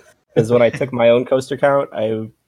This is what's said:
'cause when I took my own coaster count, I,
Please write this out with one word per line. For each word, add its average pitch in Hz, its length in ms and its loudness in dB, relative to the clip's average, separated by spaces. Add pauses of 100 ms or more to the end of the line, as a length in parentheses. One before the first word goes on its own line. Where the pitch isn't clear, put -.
(340)
'cause 113 200 0
when 120 80 4
I 117 80 4
took 135 240 -6
my 120 160 2
own 120 160 2
coaster 131 320 -2
count, 139 360 0
I, 110 360 -6 (180)